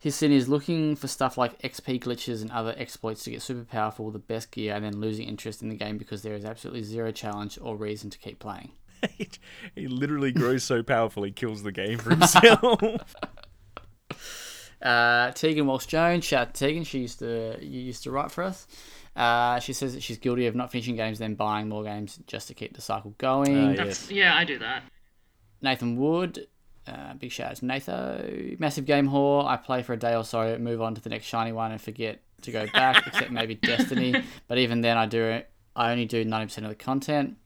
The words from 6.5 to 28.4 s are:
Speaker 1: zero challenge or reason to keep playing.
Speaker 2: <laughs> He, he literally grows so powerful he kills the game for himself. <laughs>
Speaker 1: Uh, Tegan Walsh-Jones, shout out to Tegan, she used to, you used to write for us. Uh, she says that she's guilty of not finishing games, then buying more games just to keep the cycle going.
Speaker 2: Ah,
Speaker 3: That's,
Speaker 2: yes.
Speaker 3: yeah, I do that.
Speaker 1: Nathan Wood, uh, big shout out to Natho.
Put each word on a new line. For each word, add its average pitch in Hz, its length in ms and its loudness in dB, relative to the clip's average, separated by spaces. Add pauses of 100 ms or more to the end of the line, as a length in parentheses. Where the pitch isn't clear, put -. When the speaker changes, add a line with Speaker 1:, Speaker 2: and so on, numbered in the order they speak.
Speaker 1:
zero 113 300 -4
challenge 104 500 -8
or 110 140 -8
reason 104 340 -8
to - 80 -18
keep - 220 -16
playing. 104 360 -12
Speaker 2:
<laughs> - 400 -8
He, - 120 -8 (460)
he 147 140 -10
literally 139 440 0
grows 127 320 0
so 120 180 0
powerful 113 420 0
he 101 80 -6
kills 110 320 -6
the 101 80 -6
game 107 260 -4
for 113 120 -4
himself. 214 680 10
<laughs> 220 360 -2 (1600)
Speaker 1:
Uh, 120 500 6
Tegan 151 360 2
Walsh-Jones, 160 580 2
shout 123 240 2
out - 60 -14
to 135 120 0
Tegan, 160 160 0
she 143 160 -6
used 120 220 -8
to, 113 400 -4
you 139 200 -10
used 123 220 -10
to 131 80 -8
write 139 220 -4
for 170 100 -6
us. 185 240 -6 (480)
Uh, 120 460 4
she - 120 -8
says 127 220 -4
that 139 80 -10
she's 113 160 -8
guilty 123 300 2
of 110 80 -2
not 123 160 -4
finishing 120 240 -4
games, 110 240 -4
then 110 160 -4
buying 107 320 -2
more 107 160 -6
games 104 420 -8
just - 220 -10
to - 60 -16
keep - 200 -12
the - 80 -18
cycle 104 340 -6
going. 139 400 4
Speaker 2:
Ah, 139 280 4
Speaker 3:
That's, - 260 -6
Speaker 2:
yes. - 0 -
Speaker 3:
yeah, 185 260 6
I 170 80 4
do 143 140 -4
that. 120 240 -6 (800)
Speaker 1:
Nathan 123 360 0
Wood, 165 520 0 (400)
uh, 139 260 -12
big 131 160 -12
shout - 220 -8
out - 60 -12
to 127 80 -8
Natho. - 920 -6